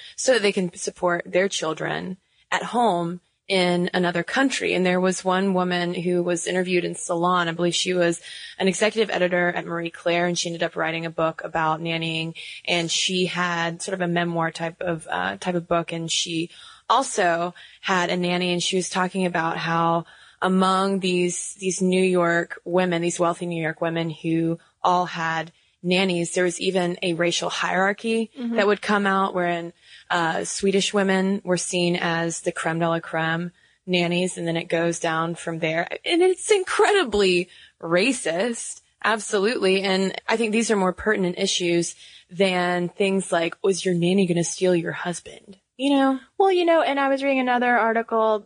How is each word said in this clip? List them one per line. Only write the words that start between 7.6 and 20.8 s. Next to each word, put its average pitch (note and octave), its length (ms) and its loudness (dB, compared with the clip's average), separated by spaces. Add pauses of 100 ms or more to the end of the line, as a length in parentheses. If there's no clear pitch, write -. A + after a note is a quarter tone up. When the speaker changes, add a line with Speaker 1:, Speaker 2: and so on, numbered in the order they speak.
Speaker 1:
she F3+ 180 -2
was E3+ 280 2 (360)
an F#3+ 120 0
executive G#3+ 400 0
editor F3+ 400 0
at F3 160 -4
Marie E3+ 240 -6
Claire, F3 360 0
and F3 140 0
she - 80 -4
ended E3+ 160 -6
up E3+ 140 -4
writing E3 280 -2
a E3 40 -6
book D#3+ 340 -2
about D#3+ 380 -2
nannying. E3 520 -4 (320)
And E3+ 240 0
she F3+ 360 0
had E3+ 560 -2
sort G3 120 -8
of F#3 60 -2
a F3+ 80 -2
memoir E3+ 440 0
type E3 300 -8
of, E3+ 280 -4
uh, F3+ 260 -2
type F#3 200 -2
of E3+ 120 -4
book. E3+ 240 0
And E3 180 -6
she E3+ 400 -2 (400)
also F3+ 640 2 (280)
had F3+ 280 2
a F3+ 60 0
nanny, F3+ 380 0
and F3 100 0
she - 140 0
was F3+ 120 -2
talking F#3 360 0
about E3+ 320 -2
how E3 480 0 (360)
among F#3+ 600 2